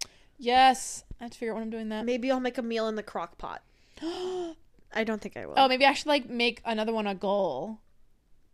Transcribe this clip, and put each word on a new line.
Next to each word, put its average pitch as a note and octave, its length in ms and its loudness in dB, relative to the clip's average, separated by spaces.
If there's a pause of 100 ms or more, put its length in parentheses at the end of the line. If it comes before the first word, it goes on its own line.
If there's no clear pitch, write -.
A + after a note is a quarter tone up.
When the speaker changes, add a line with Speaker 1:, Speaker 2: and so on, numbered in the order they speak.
(380)
Speaker 1:
Yes. B3+ 680 4 (160)
I A#3+ 40 -10
have A#3+ 80 -12
to - 60 -20
figure A3+ 140 -4
out - 40 -6
when A3+ 80 -6
I'm A3 60 -6
doing A3+ 200 -8
that. A3 140 -6
Speaker 2:
Maybe B3 260 0
I'll C4 100 2
make B3 180 -2
a C4 40 -2
meal A3+ 260 -2
in G#3+ 80 -2
the G#3 80 -4
crock - 340 -10
pot. - 240 -10 (360)
Speaker 1:
<gasps> - 40 -12
Speaker 2:
I F4 1000 -6
don't G#3+ 160 -4
think - 160 -14
I F#2 100 -10
will. - 100 -12
Speaker 1:
Oh, C4+ 120 8
maybe B3+ 160 4
I C#4 100 6
should, - 120 -8
like, C#4+ 240 2
make A#3+ 340 -2
another A3 280 -2
one A3 160 -2
a G3 60 -2
goal. F#3+ 640 -2 (720)